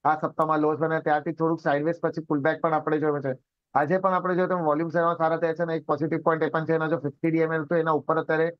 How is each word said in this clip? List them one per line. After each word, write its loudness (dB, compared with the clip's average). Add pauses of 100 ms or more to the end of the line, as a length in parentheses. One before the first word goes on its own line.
આ 2
સપ્તાહમાં 0
લોસ 2
બન્યા, 0
ત્યારથી -2
થોડુંક -2
સાઇડવેઝ 0
પછી -4
પુલબેક -2
પણ 0
આપણે 0
જોયું -2
છે. -4 (360)
આજે 2
પણ 2
આપણે 0
જોઈએ 2
તો 0
વોલ્યુમ્સ 0
એમાં 2
સારા 2
થયા 0
છે -2
અને -2
એક -6
પોઝિટિવ -2
પોઇન્ટ 2
એ 0
પણ -2
છે 0
એના 0
જો 0
ફિફ્ટી -2
ડી 0
એમ 2
એ 0
હતું -2
એના 2
ઉપર 0
અત્યારે 0 (100)